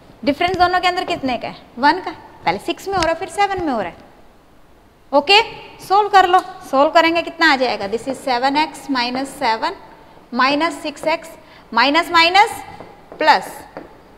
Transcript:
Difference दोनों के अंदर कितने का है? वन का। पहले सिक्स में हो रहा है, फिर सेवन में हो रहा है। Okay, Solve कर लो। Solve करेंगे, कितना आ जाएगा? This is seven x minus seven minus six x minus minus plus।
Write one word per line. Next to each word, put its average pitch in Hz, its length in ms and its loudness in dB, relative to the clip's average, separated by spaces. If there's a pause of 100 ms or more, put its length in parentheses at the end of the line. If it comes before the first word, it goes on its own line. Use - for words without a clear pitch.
(240)
Difference 349 320 0
दोनों 359 240 2
के 359 80 0
अंदर 370 160 -2
कितने 269 340 -4
का - 100 -10
है? - 80 -14 (220)
वन 302 220 2
का। 359 100 -10 (340)
पहले 175 140 -2
सिक्स - 300 -8
में 392 80 -6
हो 339 60 0
रहा 320 80 0
है, 330 40 0
फिर 339 140 -10
सेवन 392 360 -2
में 285 80 -2
हो 226 80 -4
रहा 175 80 -6
है। - 140 -18 (1080)
Okay, 370 280 4 (400)
Solve 403 280 0
कर 370 200 6
लो। 359 100 4 (320)
Solve 277 200 4
करेंगे, 330 320 2
कितना 330 300 0
आ 269 40 2
जाएगा? 214 320 -2
This 233 200 -6
is 254 120 -6
seven 269 380 0
x 311 280 -4 (100)
minus 247 440 -4
seven 262 340 -2 (600)
minus 294 480 0
six 302 260 -8
x 330 200 -4 (440)
minus 285 400 2
minus 359 500 4 (560)
plus। 285 320 2 (680)